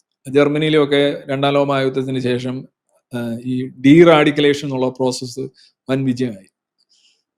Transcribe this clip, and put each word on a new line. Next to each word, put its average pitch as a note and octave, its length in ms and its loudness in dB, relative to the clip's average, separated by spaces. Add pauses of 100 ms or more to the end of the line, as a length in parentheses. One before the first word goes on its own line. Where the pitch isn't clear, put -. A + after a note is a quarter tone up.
(300)
ജർമ്മനിയിലും D3 540 2
ഒക്കെ C#3+ 460 0
രണ്ടാം C#3 240 -2
ലോക C#3+ 140 0
മഹായുദ്ധത്തിന് C3+ 520 -2
ശേഷം, B2 480 -6 (480)
ആ, A#2 300 -8
ഈ B2+ 220 -6
ഡീറാഡിക്കലേഷൻ D3 1000 4
എന്നുള്ള C3 220 -4
പ്രോസസ്സ് B2+ 500 -6 (500)
വൻ C3+ 160 -2
വിജയമായി. A#2+ 400 -4 (920)